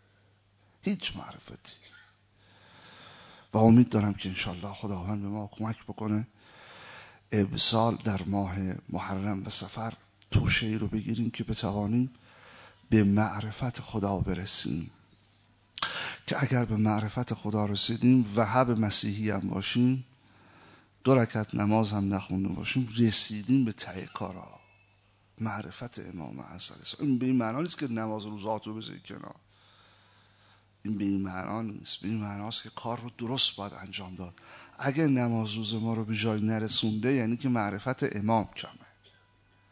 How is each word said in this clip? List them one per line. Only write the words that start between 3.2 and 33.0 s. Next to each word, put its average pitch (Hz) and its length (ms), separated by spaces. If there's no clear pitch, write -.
و 107 40
امید 113 320
دارم 104 240
که 98 160
انشالله 92 440
خداوند 101 480
به 101 60
ما 104 200
کمک 110 360
بکنه 107 440
امسال 110 640
در 95 280
ماه 98 340
محرم 98 560
و - 40
صفر 110 440
توشه - 340
ای 110 120
رو 107 100
بگیریم 110 440
که - 120
بتوانیم 110 680
به 110 140
معرفت 104 760
خدا 98 400
برسیم، 87 720
که - 160
اگر 120 220
به 110 100
معرفت 107 580
خدا 104 320
رسیدیم، 113 680
وهب 120 340
مسیحی 107 600
هم 98 180
باشیم، 123 560
دو 131 120
رکعت 110 400
نماز 104 360
هم 101 220
نخونده 95 360
باشیم، 123 480
رسیدیم 113 680
به 110 60
ته 92 340
کارا. - 540
معرفت 110 600
امام 65 420
عصر - 320
علیه - 100
السلام. - 260
این 123 100
به 127 60
این 131 100
معنا 120 260
نیست 170 160
که 147 100
نماز 110 380
روزات 107 420
رو 110 80
بذاری 104 240
کنار. - 360
این 104 140
به 101 60
این 98 180
معنا 95 400
نیست. 107 400
به 92 60
این 110 100
معناست 104 460
که 110 60
کار 117 300
رو 117 180